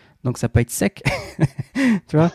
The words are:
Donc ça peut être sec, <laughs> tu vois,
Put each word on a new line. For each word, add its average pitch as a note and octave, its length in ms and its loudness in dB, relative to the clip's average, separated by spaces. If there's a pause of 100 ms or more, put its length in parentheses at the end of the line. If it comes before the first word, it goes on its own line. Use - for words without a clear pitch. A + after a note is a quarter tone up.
(240)
Donc B2 140 -4
ça B2 120 -4
peut A#2+ 100 2
être A#2+ 120 0
sec, - 320 -4
<laughs> - 680 -4 (340)
tu D3+ 100 -2
vois, E3 180 4